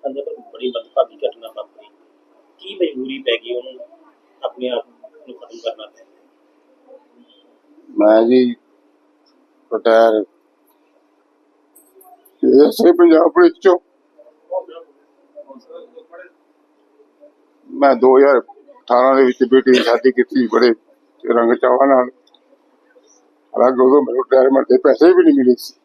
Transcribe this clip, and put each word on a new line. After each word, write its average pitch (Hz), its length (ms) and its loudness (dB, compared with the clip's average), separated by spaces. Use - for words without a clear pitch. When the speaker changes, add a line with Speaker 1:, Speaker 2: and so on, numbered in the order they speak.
Speaker 1:
ਹਾਂਜੀ, - 160 -12
ਪਰ - 120 -14
ਬੜੀ - 160 -10
ਮੰਦਭਾਗੀ - 480 -8
ਘਟਨਾ 117 400 -12
ਵਾਪਰੀ। - 320 -20
ਕੀ 196 160 -20
ਮਜਬੂਰੀ 135 440 -10
ਪੈ 123 180 -6
ਗਈ 117 200 -12
ਉਹਨੂੰ 127 300 -18
ਆਪਣੇ 127 260 -12
ਆਪ 120 200 -10
ਨੂੰ 120 80 -20
ਖਤਮ - 220 -20
ਕਰਨਾ - 280 -14
ਪਿਆ? - 180 -20
Speaker 2:
ਮੈਂ 107 240 2
ਜੀ 123 320 0
ਰਿਟਾਇਰ 113 540 0
ਏ 135 240 4
ਐਸ - 80 -8
ਆਈ - 60 4
ਪੰਜਾਬ 165 380 2
ਪੁਲਿਸ - 220 2
ਚੋਂ। 185 260 0
ਮੈਂ 135 240 0
ਦੋ 127 240 2
ਹਜ਼ਾਰ 139 200 4
ਅਠਾਰਾਂ - 800 -4
ਦੇ 135 80 2
ਵਿੱਚ 123 140 -4
ਬੇਟੀ 131 200 2
ਦੀ 123 120 2
ਸ਼ਾਦੀ 117 300 0
ਕੀਤੀ 123 340 -4
ਬੜੇ 113 220 0
ਰੰਗ 117 300 -2
ਚਾਵਾਂ 127 320 0
ਨਾਲ। 127 220 0
ਹਾਲਾਂਕਿ 123 280 0
ਉਦੋਂ 135 200 2
ਮੈਨੂੰ 127 220 -6
ਰਿਟਾਇਰਮੈਂਟ 135 420 0
ਦੇ - 120 0
ਪੈਸੇ - 280 2
ਵੀ 180 180 4
ਨਹੀਂ 156 100 4
ਮਿਲੇ 127 240 2
ਸੀ। - 160 -20